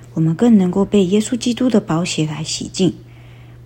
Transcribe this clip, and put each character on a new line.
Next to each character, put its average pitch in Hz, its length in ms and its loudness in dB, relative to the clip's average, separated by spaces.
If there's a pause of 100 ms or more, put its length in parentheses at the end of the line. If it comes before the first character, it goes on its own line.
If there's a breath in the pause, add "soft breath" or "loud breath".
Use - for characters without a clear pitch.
(160 loud breath)
我 160 60 -2
们 160 120 2
更 226 240 4
能 180 140 2
够 196 120 0
被 196 220 2
耶 202 140 2
稣 226 180 -4
基 240 160 -2
督 254 160 0
的 220 100 2
宝 170 240 -2
血 156 220 -2
来 156 180 -8
洗 - 240 -8
净。 - 280 -2 (720 loud breath)